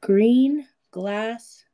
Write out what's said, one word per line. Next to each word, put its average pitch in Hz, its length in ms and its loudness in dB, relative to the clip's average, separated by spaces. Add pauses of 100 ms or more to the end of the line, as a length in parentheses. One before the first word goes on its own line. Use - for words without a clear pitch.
Green 254 640 2 (240)
glass 214 840 -10